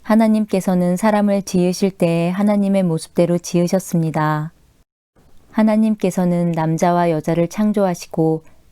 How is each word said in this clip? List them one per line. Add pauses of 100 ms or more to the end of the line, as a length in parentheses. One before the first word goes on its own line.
하나님께서는
사람을
지으실
때
하나님의
모습대로
지으셨습니다. (960)
하나님께서는
남자와
여자를
창조하시고 (280)